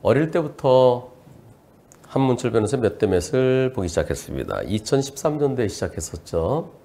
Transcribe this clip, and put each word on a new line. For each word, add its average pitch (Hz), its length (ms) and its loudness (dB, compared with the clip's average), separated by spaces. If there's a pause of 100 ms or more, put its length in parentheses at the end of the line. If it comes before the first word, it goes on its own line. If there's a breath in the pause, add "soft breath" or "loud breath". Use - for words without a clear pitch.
어릴 139 280 2
때부터 131 760 2 (960)
한문철 127 440 0
변호사 110 260 0
몇 110 220 0
대 107 80 2
몇을 127 680 2
보기 92 140 -2
시작했습니다. 69 800 -4
이천십삼 135 720 -2
년도에 127 300 0
시작했었죠. 87 1000 -4 (160)